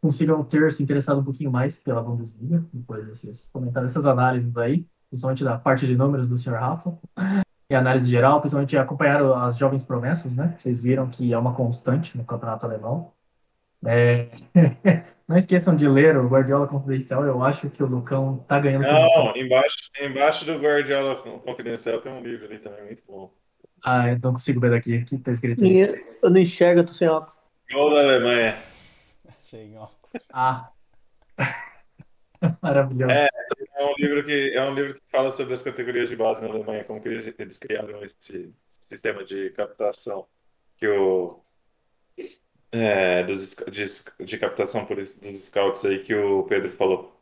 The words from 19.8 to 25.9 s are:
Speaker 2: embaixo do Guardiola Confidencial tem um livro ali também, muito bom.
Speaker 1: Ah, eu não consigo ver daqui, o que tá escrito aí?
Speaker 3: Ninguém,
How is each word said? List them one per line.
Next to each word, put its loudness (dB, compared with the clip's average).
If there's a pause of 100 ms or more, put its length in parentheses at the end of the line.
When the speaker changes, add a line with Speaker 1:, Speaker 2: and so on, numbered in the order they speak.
Speaker 2:
embaixo 0
do -4
Guardiola 0 (240)
Confidencial -6
tem -12
um -12
livro -12
ali -16
também, -18
muito -18
bom. -18 (520)
Speaker 1:
Ah, 2
eu -2
não 0
consigo -2
ver 2
daqui, 0
o -4
que -8
tá -6
escrito -2
aí? 6
Speaker 3:
Ninguém, 4 (180)